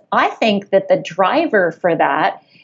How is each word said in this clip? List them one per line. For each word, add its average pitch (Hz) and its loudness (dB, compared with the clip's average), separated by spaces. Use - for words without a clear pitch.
I 262 2
think 202 -2
that 190 2
the 185 4
driver 190 0
for 170 -2
that 151 0